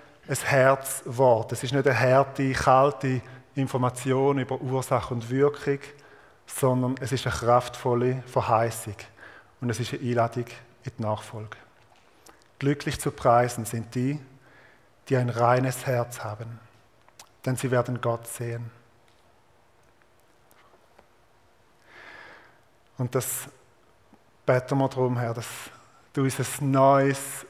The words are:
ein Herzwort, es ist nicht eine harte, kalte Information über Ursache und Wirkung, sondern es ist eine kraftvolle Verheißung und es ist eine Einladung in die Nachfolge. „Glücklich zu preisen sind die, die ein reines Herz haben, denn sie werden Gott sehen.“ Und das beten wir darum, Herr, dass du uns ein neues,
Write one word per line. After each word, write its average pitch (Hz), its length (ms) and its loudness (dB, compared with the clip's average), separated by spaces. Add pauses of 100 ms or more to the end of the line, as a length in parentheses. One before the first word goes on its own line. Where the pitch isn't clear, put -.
(280)
ein 143 80 -2
Herzwort, 127 1160 2
es 120 120 -8
ist 123 80 -4
nicht 139 140 2
eine 131 120 4
harte, 131 540 2
kalte 131 680 4 (320)
Information 135 840 0
über 127 220 -4
Ursache 127 540 -2
und 117 160 -6
Wirkung, 139 480 0 (680)
sondern 127 540 0
es 127 120 -6
ist 131 140 -2
eine 123 80 -4
kraftvolle 123 920 0
Verheißung 113 680 -2 (640)
und 123 80 -2
es 113 100 -4
ist - 140 -6
eine - 80 -8
Einladung 120 420 0 (400)
in - 140 -12
die - 40 -4
Nachfolge. 107 540 -6 (1000)
„Glücklich 143 420 -2
zu - 100 -2
preisen 120 540 2
sind 113 300 -8
die, 135 260 -2 (880)
die 135 80 2
ein 123 140 0
reines 123 560 2
Herz 120 360 -4
haben, 113 380 -10 (880)
denn 127 100 -2
sie 127 140 -2
werden 123 300 0
Gott 117 260 -4
sehen.“ 117 440 -10 (4000)
Und 123 160 -4
das - 340 -4 (960)
beten 127 320 0
wir 135 140 2
darum, 127 280 -2
Herr, 120 140 -4
dass 113 160 -10 (640)
du 139 120 0
uns 131 140 -2
ein 139 320 -4
neues, 139 800 4